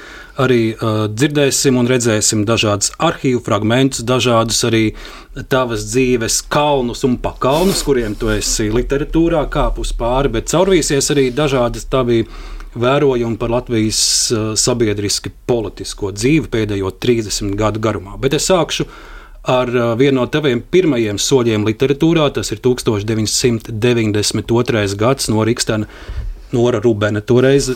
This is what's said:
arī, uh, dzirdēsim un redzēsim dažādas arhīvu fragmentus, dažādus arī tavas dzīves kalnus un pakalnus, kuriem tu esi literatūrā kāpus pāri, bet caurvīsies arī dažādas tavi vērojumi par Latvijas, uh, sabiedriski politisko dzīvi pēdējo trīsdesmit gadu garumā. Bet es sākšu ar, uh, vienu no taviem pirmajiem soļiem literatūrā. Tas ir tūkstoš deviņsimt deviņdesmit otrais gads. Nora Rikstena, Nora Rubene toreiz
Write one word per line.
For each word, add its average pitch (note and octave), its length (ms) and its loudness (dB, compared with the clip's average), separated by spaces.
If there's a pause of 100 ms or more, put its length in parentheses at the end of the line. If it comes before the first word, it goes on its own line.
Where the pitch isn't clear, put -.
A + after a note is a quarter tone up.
(360)
arī, A#2+ 400 2
uh, G#2+ 320 0
dzirdēsim C3+ 720 2
un A#2+ 80 2
redzēsim A2+ 580 2
dažādas G#2+ 500 0
arhīvu C#3 480 0
fragmentus, A#2+ 600 0
dažādus A#2 600 2
arī A2+ 200 2 (640)
tavas A#2 400 0
dzīves A#2+ 580 0
kalnus C#3+ 600 0
un B2 100 2
pakalnus, C#3 640 0
kuriem A#2+ 320 0
tu A2+ 160 -4
esi G#2+ 380 -2
literatūrā D3 800 0
kāpus A#2 460 -2
pāri, B2 360 0
bet A2 200 -4
caurvīsies D#3+ 640 2
arī C3+ 160 4
dažādas A#2+ 580 0
tavi A#2+ 360 2 (500)
vērojumi B2 640 2
par A2+ 160 -2
Latvijas, A2 460 0 (280)
uh, A2 240 -2
sabiedriski G#2 800 -2 (160)
politisko G#2 640 -4
dzīvi A#2+ 400 0
pēdējo G#2 400 -2 (100)
trīsdesmit G#2+ 560 0
gadu G#2+ 240 0
garumā. G2+ 380 -4
Bet C#3 180 0
es - 140 0
sākšu D#3+ 340 0 (580)
ar, B2+ 260 0
uh, A#2+ 280 2
vienu C3+ 240 2
no A#2+ 60 0
taviem C#3 340 0
pirmajiem A#2+ 580 0
soļiem A#2 480 2
literatūrā. C#3 680 2
Tas G#2+ 160 -4
ir G#2+ 120 -6
tūkstoš A#2+ 440 0
deviņsimt A2 640 0
deviņdesmit A2 800 0
otrais G#2+ 480 0
gads. B2+ 320 0
Nora A2 180 2
Rikstena, A2 380 -2 (640)
Nora A#2+ 300 2
Rubene G#2+ 400 2
toreiz B2+ 540 4